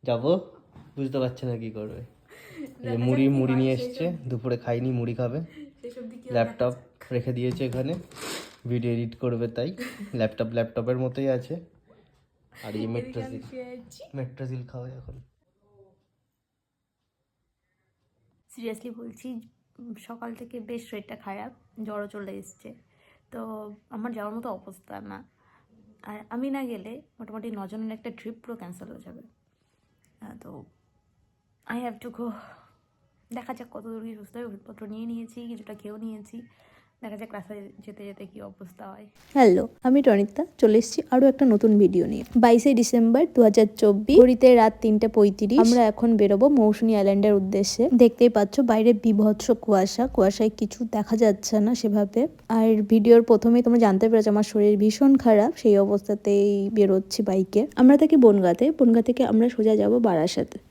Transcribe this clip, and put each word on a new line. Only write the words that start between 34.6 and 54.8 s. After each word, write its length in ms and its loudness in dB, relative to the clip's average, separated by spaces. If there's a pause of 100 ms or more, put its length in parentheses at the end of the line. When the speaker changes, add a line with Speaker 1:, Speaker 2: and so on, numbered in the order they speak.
Speaker 2:
নিয়ে 180 -16
নিয়েছি, 420 -14
কিছুটা 260 -18
খেয়েও 240 -20
নিয়েছি। 440 -16 (600)
দেখা 160 -16
যাক 160 -18
রাস্তায় 280 -16 (240)
যেতে 200 -20
যেতে 200 -18
কি 160 -20
অবস্থা 460 -20
হয়। 180 -20 (280)
Speaker 3:
হ্যালো, 340 4 (160)
আমি 180 2
রনিতা, 440 2 (120)
চলে 200 4
এসেছি 240 -2 (100)
আরও 160 4
একটা 180 2
নতুন 340 4
ভিডিও 260 2
নিয়ে। 180 -8 (140)
বাইশে 360 4
ডিসেম্বর 520 2 (100)
দু 60 4
হাজার 240 6 (120)
চব্বিশ, 420 4
ঘড়িতে 360 8
রাত 260 4
তিনটে 260 0
পঁয়ত্রিশ। 520 2
আমরা 240 4
এখন 340 0
বেরোবো 320 4
মৌসুমী 460 2
আইল্যান্ডের 380 2
উদ্দেশ্যে। 600 -2
দেখতেই 360 6
পাচ্ছ 300 -2
বাইরে 340 2
বিভৎস 580 0
কুয়াশা, 560 0
কুয়াশায় 500 0
কিছু 340 -6
দেখা 260 -4
যাচ্ছে 420 0
না 160 0
সেভাবে। 520 -2 (220)
আর 320 2
ভিডিওর 400 6
প্রথমেই 420 4
তোমরা 160 4
জানতে 300 4
পেরেছো 200 2
আমার 140 2
শরীর 340 2
ভীষণ 380 4